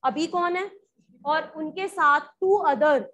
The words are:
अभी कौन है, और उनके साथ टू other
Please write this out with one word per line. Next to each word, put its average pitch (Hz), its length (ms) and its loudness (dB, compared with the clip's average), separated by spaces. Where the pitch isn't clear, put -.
अभी 294 240 -2
कौन 349 280 -2
है, 381 160 -6
और 311 300 -4
उनके 320 320 -8
साथ 311 320 2
टू 381 360 0
other 294 580 2